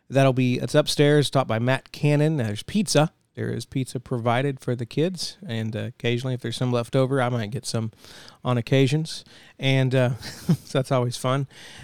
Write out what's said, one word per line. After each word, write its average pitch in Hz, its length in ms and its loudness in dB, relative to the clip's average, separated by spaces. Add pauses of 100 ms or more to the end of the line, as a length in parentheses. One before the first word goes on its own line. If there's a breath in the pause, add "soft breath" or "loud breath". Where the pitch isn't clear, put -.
that'll 135 220 4
be, 123 280 2
it's - 160 -2
upstairs, 147 540 4
taught 135 180 0
by 113 120 0
Matt 127 320 -2
Cannon. 147 460 2
There's 107 260 -2
pizza. 170 480 2 (220)
There 117 160 -6
is 117 160 -8
pizza 131 320 -6
provided 123 600 -2
for 123 160 -4
the 120 100 -6
kids, 165 520 -4 (100)
and, 113 260 -4
uh, 107 100 -6
occasionally, 120 500 -4
if 120 80 -6
there's 117 160 -6
some 123 160 0
left 120 240 0
over, 131 240 2
I 123 80 0
might 117 200 -2
get 131 160 -8
some 113 280 -4 (500 loud breath)
on 123 140 0
occasions, 139 640 2 (340 loud breath)
and, 135 380 2
uh, 123 200 2
<laughs> - 40 -10
so - 340 -2 (200)
that's 135 180 0
always 123 240 0
fun. 135 320 -2 (360 loud breath)